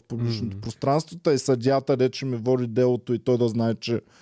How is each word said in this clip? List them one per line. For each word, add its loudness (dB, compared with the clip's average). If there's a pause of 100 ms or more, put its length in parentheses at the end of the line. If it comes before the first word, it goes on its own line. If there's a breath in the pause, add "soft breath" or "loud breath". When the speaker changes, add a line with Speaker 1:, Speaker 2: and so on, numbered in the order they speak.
Speaker 1:
публичното -4
Speaker 2:
Мгм. -12
Speaker 1:
пространство, -2
та 2
и 2
съдията, 2
де, 4
че -10
ми -4
води 0
делото 0
и -2
той 0
да 2
знае, 0
че -4 (200 soft breath)